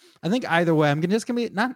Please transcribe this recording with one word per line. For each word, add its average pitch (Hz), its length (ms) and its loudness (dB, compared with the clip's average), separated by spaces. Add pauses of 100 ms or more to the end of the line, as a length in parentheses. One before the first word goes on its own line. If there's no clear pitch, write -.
(220)
I 165 60 -4
think 240 200 -2
either 165 240 2
way, 151 160 4
I'm 143 120 0
gonna, 175 140 -2
just 226 120 -2
gonna 240 220 -4
be - 40 -12
not, 240 240 -4